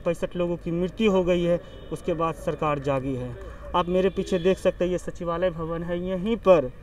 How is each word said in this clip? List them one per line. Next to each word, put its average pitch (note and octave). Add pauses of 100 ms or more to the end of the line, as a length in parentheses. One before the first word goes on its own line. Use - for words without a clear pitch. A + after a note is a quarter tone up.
पैंसठ F3
लोगों F3
की E3+
मृत्यु F3+
हो F#3
गई F3
है, E3+ (300)
उसके D#3
बाद D#3+
सरकार D3+
जागी C3+
है। B2 (400)
आप F3
मेरे F#3
पीछे F#3
देख F3+
सकते F3+
हैं, F3+
ये F3
सचिवालय E3+
भवन E3
है, F3
यहीं F#3+
पर F3 (120)